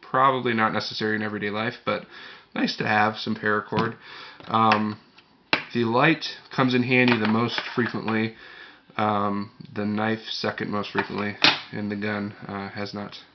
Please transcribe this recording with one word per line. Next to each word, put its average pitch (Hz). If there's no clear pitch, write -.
probably 127
not 110
necessary 107
in 107
everyday 104
life, 110
but 104
nice -
to -
have 107
some 110
paracord. 110
Um, 107
the 120
light 135
comes 127
in 123
handy 123
the 107
most 113
frequently, 110
um, 104
the 104
knife 107
second -
most 104
frequently, 101
and 104
the 104
gun, 104
uh, 98
has 101
not 104